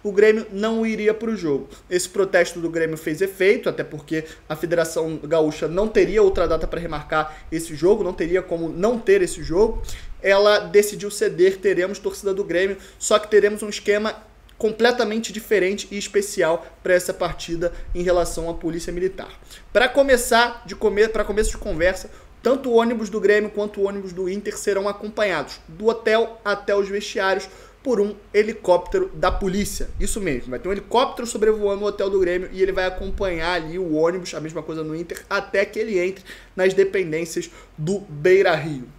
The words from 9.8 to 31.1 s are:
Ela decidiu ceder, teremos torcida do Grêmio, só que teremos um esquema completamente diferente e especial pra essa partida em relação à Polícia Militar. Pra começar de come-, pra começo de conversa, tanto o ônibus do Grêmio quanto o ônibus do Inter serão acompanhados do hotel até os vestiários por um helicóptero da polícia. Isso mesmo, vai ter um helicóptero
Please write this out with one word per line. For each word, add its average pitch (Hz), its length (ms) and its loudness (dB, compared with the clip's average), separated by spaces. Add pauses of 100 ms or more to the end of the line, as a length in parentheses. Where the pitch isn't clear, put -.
Ela 202 380 6
decidiu 202 520 2
ceder, 190 460 2
teremos 190 420 0
torcida 196 340 -4
do 190 120 -2
Grêmio, 190 320 0 (200)
só - 220 2
que - 80 -4
teremos 208 340 4
um 214 60 -6
esquema 208 480 -2 (420)
completamente 226 760 0
diferente 202 580 0
e 202 60 -8
especial 180 680 0 (160)
pra 180 120 2
essa 180 200 2
partida 170 600 -4 (200)
em 175 100 -2
relação 170 460 0
à 165 40 -6
Polícia 165 400 -6
Militar. 185 440 -6 (360)
Pra 247 160 4
começar 240 760 4
de 185 120 -12
come-, 214 320 2
pra 208 160 -2
começo 214 260 0
de - 60 -8
conversa, 185 520 0 (320)
tanto 262 280 0
o 233 40 2
ônibus 226 360 4
do 202 120 -4
Grêmio 208 280 4
quanto 208 300 -6
o 196 80 2
ônibus 196 240 -6
do 180 180 -6
Inter 202 280 -6
serão 285 320 0
acompanhados 202 760 -4
do 180 220 -4
hotel 226 560 2
até 285 320 0
os 196 140 0
vestiários 196 580 -2 (340)
por 233 200 2
um 202 140 0 (180)
helicóptero 196 800 2
da 175 180 0
polícia. 196 680 -2
Isso 202 220 -2
mesmo, 127 320 -4
vai 123 80 -6
ter 180 80 -8
um 196 60 -2
helicóptero 240 520 -2